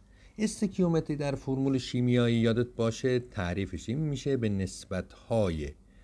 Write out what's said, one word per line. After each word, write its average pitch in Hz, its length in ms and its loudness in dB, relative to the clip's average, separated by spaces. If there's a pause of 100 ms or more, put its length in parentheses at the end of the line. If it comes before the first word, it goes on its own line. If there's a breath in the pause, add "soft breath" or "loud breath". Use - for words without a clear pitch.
(380 soft breath)
استوکیومتری 180 800 0
در 143 180 -2
فرمول 135 440 0
شیمیایی، 123 580 2
یادت 117 300 4
باشه، 123 520 0
تعریفش 92 680 -4
این 123 100 -2
می‌شه: 143 380 -2
به 113 120 0
نسبت‌های 92 1200 -2 (360 soft breath)